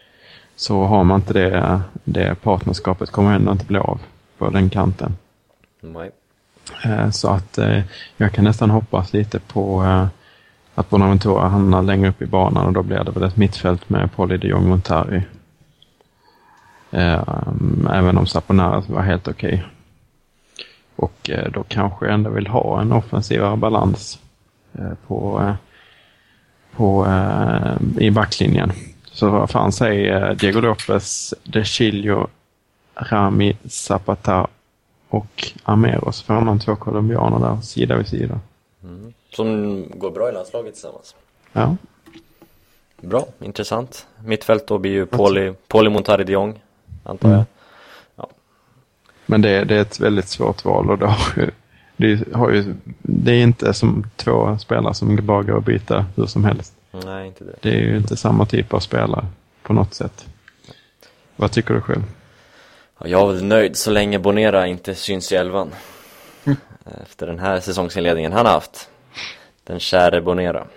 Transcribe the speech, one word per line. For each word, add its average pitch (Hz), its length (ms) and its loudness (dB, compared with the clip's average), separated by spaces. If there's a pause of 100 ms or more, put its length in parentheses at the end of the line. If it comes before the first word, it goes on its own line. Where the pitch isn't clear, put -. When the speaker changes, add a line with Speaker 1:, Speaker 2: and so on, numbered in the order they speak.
(560)
Speaker 1:
Så 98 280 -2
har 98 200 4
man 98 160 4
inte 98 120 -4
det, 92 480 2 (240)
det 92 380 -2
partnerskapet 92 680 -2
kommer 101 240 2
ändå 98 180 2
inte 98 120 -2
bli 101 140 -2
av - 220 -2 (380)
på 101 120 -2
den 95 200 2
kanten. 92 460 -2 (640)
Speaker 2:
Nej. 82 300 -14 (720)
Speaker 1:
Eh, 107 260 0
så 104 180 -2
att, 98 300 -2
eh, 107 220 2 (360)
jag 104 160 2
kan 101 120 4
nästan 107 260 4
hoppas 107 420 0
lite 104 280 -2
på, 98 440 -2
eh, 95 220 4 (680)
att 87 160 -4
Bonaventura 98 580 4
hamnar 95 340 4
längre 98 280 2
upp - 120 -6
i - 40 -6
banan, 95 400 2
och 92 60 2
då 95 100 0
blir 98 220 -2
det - 60 -4
väl 95 120 -2
ett 92 140 0
mittfält 92 520 0
med 98 240 0
Poli, 95 240 0
de 98 120 -4
Jong, 92 200 2
Montari. 92 540 0 (1700)
Eh, 85 320 0 (680)
även 92 260 4
om 92 80 2
Saponara 92 600 2
var 92 140 -4
helt 90 260 -2
okej. - 360 -2 (1300)
Och, - 340 -6
eh, - 200 -4
då 101 120 -8
kanske - 440 -4
jag 107 80 2
ändå 107 160 0
vill 107 160 -4
ha 104 340 0
en 113 120 0
offensivare 110 640 0
balans, 107 640 0 (540)
eh, 92 200 -10 (140)
på, 101 360 -4
eh, 101 120 0 (1200)
på, 98 300 2
eh, 98 960 0
i 107 80 4
backlinjen. 95 640 2 (400)
Så 104 180 0
vad 101 200 0
fan 101 220 0
säger, 101 580 0
eh, 98 60 -2
Diego 101 240 2
Lopez, - 760 -2 (100)
De 110 200 -2
Chilio, 104 600 -2 (680)
Rami, 101 600 2 (120)
Zapata 95 800 -2 (600)
och - 400 -6 (140)
Armero, 110 500 2
så - 120 -12
får 110 160 0
man 110 180 2
två 107 180 -2
colombianer 107 600 -2 (100)
där 110 120 -4
sida - 360 -2
vid 107 120 -2
sida. - 320 -6 (440)
Speaker 2:
Mm. 95 280 -18 (180)
Som 104 540 -4 (100)
går 92 160 -8
bra 90 180 -4
i - 40 -4
landslaget 104 420 -10
tillsammans. - 400 -20 (380)
Speaker 1:
Ja. 123 240 0 (1200)
Speaker 2:
Bra, 113 260 -2 (140)
intressant. 110 640 -8 (180)
Mittfält 110 420 0
då 107 120 -2
blir 98 140 -2
ju 98 60 0
Speaker 1:
Jag 92 120 -2
Speaker 2:
Poli, 98 440 2 (140)
Poli, 110 220 6
Montari, 101 340 2
de 92 80 -2
Jong, 104 280 0 (420)
antar - 260 0
jag. 104 80 8
Speaker 1:
Mm. 110 100 4 (720)
Speaker 2:
Ja. - 120 -14 (1000)
Speaker 1:
Men 107 160 4
det, 101 220 4
det 104 120 2
är 104 40 4
ett 101 200 -2
väldigt 104 280 2
svårt - 360 -4
val, 95 260 2
och 98 80 2
det 101 80 0
har - 360 0
ju, - 80 0 (460)
det 107 380 0
har 117 160 2
ju, 101 240 0 (280)
det 120 300 2
är 120 100 6
inte 117 320 2
som 110 320 0 (100)
två 110 420 0
spelare 110 360 -2
som 104 280 0
bara 101 200 2
går 107 160 0
att 104 60 -2
byta 104 420 0 (100)
hur 107 100 -2
som 104 180 -2
helst. - 300 -2 (180)
Speaker 2:
Nej, 95 340 -12
inte 95 180 -18
det. 95 160 -16
Speaker 1:
Det 113 100 -2
är 110 100 2
ju 110 160 0
inte 107 200 -2
samma 107 300 2
typ 110 280 -2
av 104 60 0
spelare - 460 -2 (360)
på - 100 -4
något 107 220 2
sätt. - 320 -10 (1080)
Vad 104 160 0
tycker 117 220 0
du 113 60 2
själv? - 220 -4 (960)
Speaker 2:
Ja, - 80 -12
jag 95 240 4
är 95 40 0
väl 92 100 -4
nöjd 104 320 4
så - 140 -4
länge 104 280 2
Bonera 101 480 4
inte 90 280 -8
syns 95 380 -6
i 95 40 2
elvan. 90 340 -2 (720)
Speaker 1:
Mm. 139 140 0 (440)
Speaker 2:
Efter - 240 -12
den 85 120 -8
här 95 220 -2
säsongsinledningen 87 720 -2
han 117 140 4
har 104 60 6
haft. - 380 -2 (720)
Den 90 160 -10
käre 87 400 4
Bonera. 87 460 -2 (100)